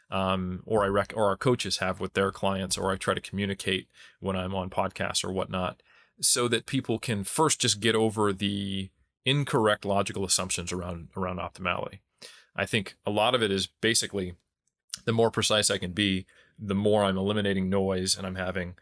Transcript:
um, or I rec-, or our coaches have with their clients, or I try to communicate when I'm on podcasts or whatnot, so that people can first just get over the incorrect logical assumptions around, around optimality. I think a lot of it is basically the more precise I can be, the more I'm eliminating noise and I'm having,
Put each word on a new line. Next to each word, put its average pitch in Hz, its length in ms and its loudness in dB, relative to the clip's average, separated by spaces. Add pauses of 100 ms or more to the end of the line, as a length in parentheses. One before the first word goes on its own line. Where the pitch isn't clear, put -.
(120)
um, 92 540 0
or 110 180 2
I 98 40 2
rec-, 98 280 0
or 107 120 2
our 98 100 2
coaches 120 400 0
have 92 240 -2
with 92 120 -4
their 98 160 2
clients, 95 480 -2
or 95 140 0
I 95 60 -2
try 95 160 0
to - 80 -4
communicate 98 640 -2 (320)
when 95 160 -2
I'm 92 180 -4
on 95 160 -4
podcasts - 540 -2
or 92 80 -4
whatnot, 92 500 -4 (380)
so 123 300 2
that 113 160 0
people 127 340 -2
can 101 240 -2
first - 380 2
just 104 180 2
get 113 160 4
over 107 380 2
the 98 560 -4 (340)
incorrect 127 600 2
logical 98 400 0
assumptions 90 480 -2
around, 87 420 -6
around 90 240 -4
optimality. 90 600 -6 (540)
I 95 120 -2
think - 400 -2
a 107 60 -2
lot 107 220 4
of 120 80 2
it 104 80 4
is 95 180 0
basically 101 640 0 (720)
the 117 80 2
more 113 180 6
precise 107 400 2
I 98 60 0
can 90 160 -6
be, 95 320 0 (340)
the 98 160 -2
more 104 300 4
I'm 95 120 2
eliminating 98 520 0
noise 95 480 0
and 95 100 -8
I'm 92 80 -8
having, 90 460 -6